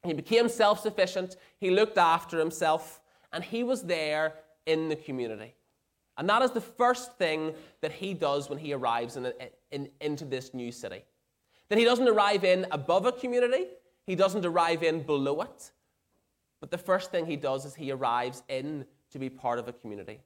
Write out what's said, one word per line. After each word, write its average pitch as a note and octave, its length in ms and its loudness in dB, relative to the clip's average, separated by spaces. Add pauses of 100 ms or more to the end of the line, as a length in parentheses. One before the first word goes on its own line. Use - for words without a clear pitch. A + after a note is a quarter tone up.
He E3+ 120 -4
became A#3 340 4
self-sufficient, G#3 880 0 (220)
he F#3+ 120 0
looked G#3+ 260 4
after E3 440 2
himself, D#3+ 600 -2 (320)
and E3+ 120 -8
he A#3 180 -4
was A#3+ 220 -2
there D#3 500 0 (320)
in D#3+ 220 0
the D#3 80 -2
community. B2 580 -8 (640)
And D#3+ 100 -2
that A3 140 4
is B3+ 80 2
the A#3+ 100 -4
first - 580 0
thing D#3 360 0 (280)
that D3+ 100 -4
he F#3+ 220 -6
does C#3+ 360 0
when C#3 80 -6
he D3+ 140 -6
arrives A#2+ 440 -2
in, B2+ 160 -4 (400)
in, C#3 160 -8 (120)
into D3+ 240 -4
this C3 300 -8
new B2 160 -8
city. G2+ 340 -12 (640)
That G#3 100 4
he A#3 60 6
doesn't B3 240 6
arrive G#3 360 4
in F#3 260 4
above E3+ 360 2
a B3 60 2
community, B3 540 0 (400)
he F#3+ 80 -2
doesn't F#3+ 320 2
arrive E3+ 380 2
in D#3+ 180 2
below C#3+ 380 0
it, - 320 -12 (880)
but D3 100 -12
the F3 80 -4
first F#3 320 0
thing E3+ 160 0
he D#3+ 100 -2
does C3+ 280 -2
is C#3+ 100 -14
he C#3 160 -8
arrives B2+ 580 -2
in C3+ 360 -6 (260)
to - 80 -14
be C3 100 -6
part B2+ 300 -4
of A#2 80 -6
a A#2+ 60 -12
community. G#2 540 -12